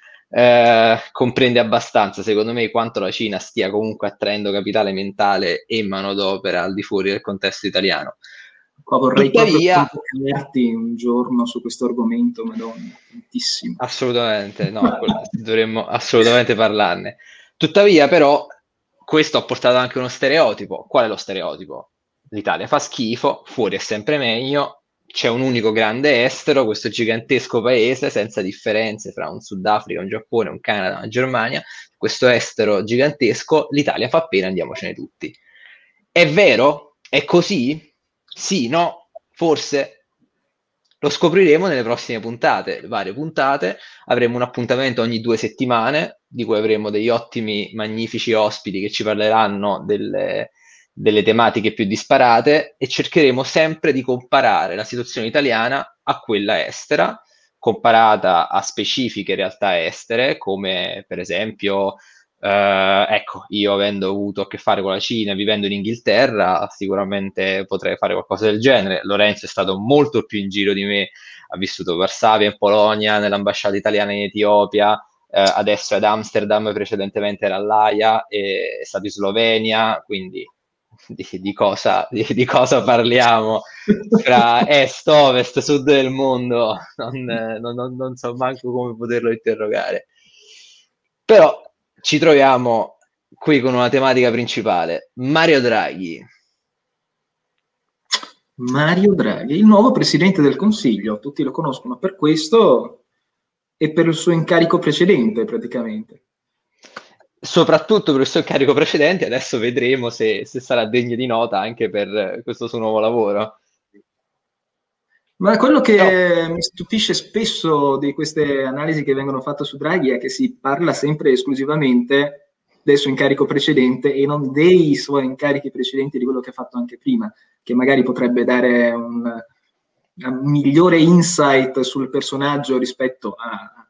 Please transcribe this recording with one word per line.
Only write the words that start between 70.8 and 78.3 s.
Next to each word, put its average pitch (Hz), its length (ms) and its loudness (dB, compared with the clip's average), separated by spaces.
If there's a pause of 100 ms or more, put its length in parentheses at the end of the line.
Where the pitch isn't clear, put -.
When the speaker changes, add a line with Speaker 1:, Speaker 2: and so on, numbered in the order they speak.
Speaker 1:
me, 101 240 -2 (400)
ha - 80 -10
vissuto 90 360 -6
a 82 40 -2
Varsavia 104 500 2
in 101 100 -4
Polonia, 107 600 2
nell'ambasciata 101 560 -2
italiana 104 380 -2
in 104 100 -4
Etiopia, 104 720 2 (340)
eh, 98 100 2
adesso 101 520 0
è 98 40 2
ad 101 60 -2
Amsterdam, 107 720 0
precedentemente 101 720 -4
era 95 100 -2
all'Aia, 107 720 2
e 98 540 -6